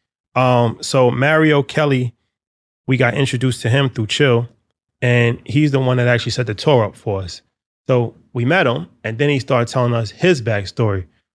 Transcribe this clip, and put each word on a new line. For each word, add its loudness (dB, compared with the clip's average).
Um, 2
so 2
Mario 2
Kelly, -2
we 0
got 0
introduced -2
to -2
him 2
through -6
Chill, 2
and 0
he's 0
the 0
one 0
that 0
actually 0
set -4
the -6
tour 2
up -8
for -6
us. -14
So 0
we -4
met 2
him, -2
and -6
then 0
he 0
started -2
telling 0
us -4
his 0
backstory, -4